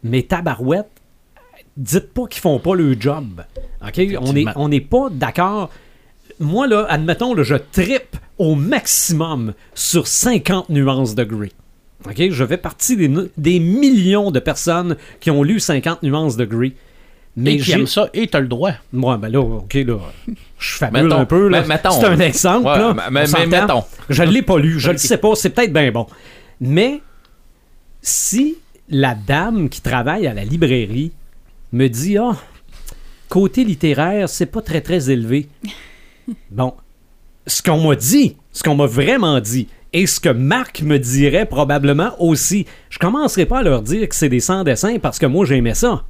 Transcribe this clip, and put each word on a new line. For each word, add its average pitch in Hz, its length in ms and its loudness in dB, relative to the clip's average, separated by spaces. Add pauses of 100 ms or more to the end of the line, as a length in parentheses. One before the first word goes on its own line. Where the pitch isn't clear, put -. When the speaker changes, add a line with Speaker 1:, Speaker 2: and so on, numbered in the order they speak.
Speaker 1:
mais 123 200 -2
tabarouette, 165 640 -2 (880)
dites 139 360 -2
pas 247 140 -4
qu'ils - 140 -14
font 147 180 2
pas 185 160 0
le 151 240 2
job. 117 440 -4 (400)
OK ? 110 160 -12
On - 20 0
est, - 20 4
Speaker 2:
Effectivement. 143 540 0
Speaker 1:
on 147 120 -2
n'est 143 120 2
pas 262 300 0
d'accord. 175 600 -2 (720)
Moi, 180 260 0
là, 214 220 2
admettons, 165 460 -2
là, 160 80 2
je 127 120 0
trippe 190 640 -2 (220)
au 160 160 2
maximum 156 1000 -2 (200)
sur - 320 -2
cinquante 196 600 0
nuances 135 460 0
de 120 100 -2
Grey. 104 280 -8 (540)
OK ? 147 240 -2
Je 131 140 0
fais 127 140 -2
partie - 380 -4
des, 165 140 2 (260)
des 160 240 2
millions 202 680 4
de 139 80 0
personnes 170 580 -2 (240)
qui 165 100 -2
ont 143 120 4
lu 185 180 2
cinquante 165 420 -2
nuances 147 340 0
de 120 80 0
Grey. 117 280 -2 (680)
Mais 139 160 2
Speaker 2:
Et - 40 0
qui 139 60 -2
Speaker 1:
j'ai 107 80 0
Speaker 2:
aiment 135 140 2
ça, 202 280 0
et 226 140 -2
t'as 151 120 0
le 131 80 -2
droit. 139 240 -2 (220)
Speaker 1:
Moi, 123 240 0
ben 107 100 -6
là, 123 120 2
ok, 107 340 -4
là, 123 240 0 (600)
je - 180 -8
fabule 123 280 0
Speaker 3:
Mettons, 165 140 4
Speaker 1:
un 131 80 4
peu, 190 220 4
là. 160 120 4
Speaker 3:
mais 160 80 -2
mettons. 156 220 0
Speaker 1:
C'est 185 160 4
un 175 140 4
exemple, 185 460 2
Speaker 3:
Ouais, 143 120 4
Speaker 1:
là. 220 160 2
Speaker 3:
mais, 107 80 -4
mais, 87 60 -6
Speaker 1:
On 131 40 -4
Speaker 3:
mais 143 140 4
Speaker 1:
s'entend. 165 220 2
Speaker 3:
mettons. 175 360 2 (240)
Speaker 1:
Je 139 140 2
l'ai 185 180 4
pas 185 180 2
lu, 160 220 2
je 123 80 0
le - 60 2
Speaker 2:
Ok. 151 60 -6
Speaker 1:
sais - 180 0
pas, 214 160 2
c'est 208 160 -2
peut-être 226 220 0
bien 143 200 2
bon. 113 140 -4 (560)
Mais 202 400 0 (1000)
si 285 560 -2 (320)
la 135 260 0
dame 151 540 -2
qui - 140 -10
travaille 135 440 -2
à 123 60 -2
la 101 120 -6
librairie 127 680 0 (600)
me 127 160 2
dit, « 143 300 -2
Ah, 233 180 0 (920)
côté 196 360 2
littéraire, 170 640 0
c'est - 160 -2
pas 220 160 -8
très, 156 180 -4
très 139 300 -2
élevé. » 131 380 0 (800)
Speaker 4:
<laughs> - 220 -14
Speaker 1:
Bon. 127 220 -4 (760)
Ce - 160 -4
qu'on 160 240 2
m'a 151 80 4
dit, 202 400 2 (180)
ce - 120 -12
qu'on 156 100 2
m'a 143 120 4
vraiment 147 540 2
dit, 113 280 -4 (240)
et 180 160 2
ce - 100 -2
que 175 120 0
Marc 143 520 0
me 151 160 2
dirait 143 480 2
probablement 143 720 2
aussi, 170 480 0 (240)
je - 80 -16
commencerai 202 480 0
pas 247 120 0
à 262 40 0
leur 135 200 2
dire 180 260 -2
que - 80 -8
c'est 165 120 0
des 123 120 2
sans-dessins 190 580 0
parce 143 220 -4
que 160 60 2
moi, 156 200 2
j'aimais 123 280 2
ça. 214 340 0